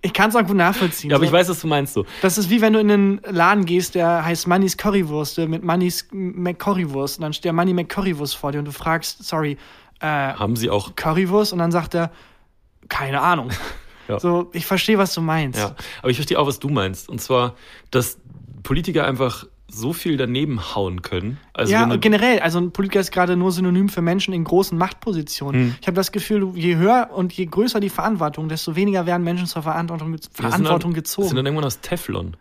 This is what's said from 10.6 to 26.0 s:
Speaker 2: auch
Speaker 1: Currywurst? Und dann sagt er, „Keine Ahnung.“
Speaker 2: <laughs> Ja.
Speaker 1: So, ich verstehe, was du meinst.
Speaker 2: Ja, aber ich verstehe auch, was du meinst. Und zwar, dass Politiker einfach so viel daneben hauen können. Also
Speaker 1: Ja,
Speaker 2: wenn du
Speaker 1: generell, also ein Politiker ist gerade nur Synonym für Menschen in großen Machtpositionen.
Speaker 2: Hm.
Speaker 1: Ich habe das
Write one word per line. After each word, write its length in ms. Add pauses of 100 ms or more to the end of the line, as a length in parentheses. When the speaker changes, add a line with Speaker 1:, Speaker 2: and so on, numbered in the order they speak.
Speaker 2:
auch 260
Speaker 1:
Currywurst? 560
Und 80
dann 100
sagt 240
er, 160 (800)
„Keine 320
Ahnung.“ 340
Speaker 2:
<laughs> 60 (480)
Ja. 100
Speaker 1:
So, 340
ich 140
verstehe, 320
was 160
du 60
meinst. 400
Speaker 2:
Ja, 160 (240)
aber 100
ich 60
verstehe 200
auch, 120
was 100
du 100
meinst. 400
Und 120
zwar, 340 (380)
dass 260 (460)
Politiker 420
einfach 400 (220)
so 240
viel 240
daneben 580
hauen 280
können. 360 (160)
Also 180
Speaker 1:
Ja, 100
Speaker 2:
wenn 80
du 100
Speaker 1:
generell, 400
also 180
ein 140
Politiker 280
ist 120
gerade 240
nur 160
Synonym 360
für 140
Menschen 320
in 80
großen 340
Machtpositionen. 920
Speaker 2:
Hm. 120
Speaker 1:
Ich 60
habe 80
das 160